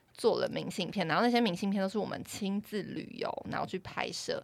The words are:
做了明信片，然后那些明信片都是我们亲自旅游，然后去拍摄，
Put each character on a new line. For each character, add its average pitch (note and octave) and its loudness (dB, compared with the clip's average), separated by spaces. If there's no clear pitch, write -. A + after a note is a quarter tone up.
做 G3+ 4
了 B2 4
明 D#3 -4
信 E3+ -2
片， F3+ 0
然 D#3 2
后 G3 6
那 A#3+ 6
些 A#3+ 6
明 G3+ 4
信 G3 0
片 G3 2
都 F#3+ 0
是 G#3+ -2
我 G3 0
们 - -4
亲 G3 -2
自 G3+ -4
旅 - -8
游， - -2
然 - -2
后 - -2
去 F#3 -4
拍 - -4
摄， - -4